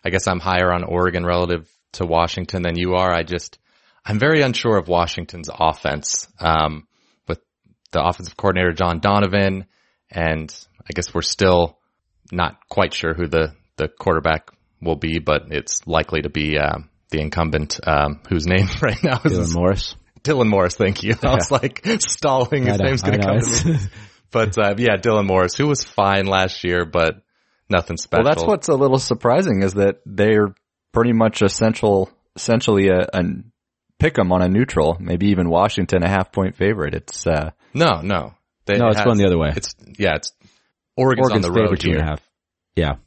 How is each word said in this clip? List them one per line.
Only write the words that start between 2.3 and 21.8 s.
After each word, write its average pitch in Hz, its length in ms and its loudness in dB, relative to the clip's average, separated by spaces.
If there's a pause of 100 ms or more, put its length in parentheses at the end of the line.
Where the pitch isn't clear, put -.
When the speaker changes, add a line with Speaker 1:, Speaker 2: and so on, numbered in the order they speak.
Speaker 1:
than 85 160 -4
you 90 180 -2
are. 92 160 0
I 85 120 0
just, 85 360 -10 (460)
I'm 107 120 -4
very 147 240 2
unsure 120 360 0
of 92 100 -2
Washington's 87 680 -4
offense, - 760 -2 (100)
um, 78 480 0 (400)
with 85 120 -6 (520)
the 82 120 0
offensive 87 340 -4
coordinator, 90 340 2
John 85 280 -2
Donovan, 98 680 0 (440)
and 80 440 -4 (360)
I - 40 -8
guess - 200 -6
we're 85 80 -4
still 90 560 2 (540)
not 87 260 -4 (120)
quite 92 240 -2
sure 82 200 -4
who 82 140 -4
the, 78 260 0 (220)
the 78 140 -4
quarterback 80 600 -2 (320)
will 82 140 -2
be, 80 240 -4
but 76 320 -2
it's - 340 -8
likely 80 360 -2
to 73 80 -6
be, 76 280 -2
uh, 73 220 0 (300)
the 78 120 -4
incumbent, 76 640 -4
um, 73 340 0 (100)
whose 80 180 -2
name 92 280 2
<laughs> - 60 -6
right 107 220 -2
now 127 220 0
is 104 80 2
Speaker 2:
Dylan 85 220 -2
Morris. 90 400 -2 (280)
Speaker 1:
Dylan 135 260 2
Morris, 95 260 2
thank 101 280 0
you. 110 160 0
<laughs> - 40 -10
I 131 120 2
was, 90 160 0
Speaker 2:
Yeah. 135 100 2
Speaker 1:
like, - 240 -6 (160)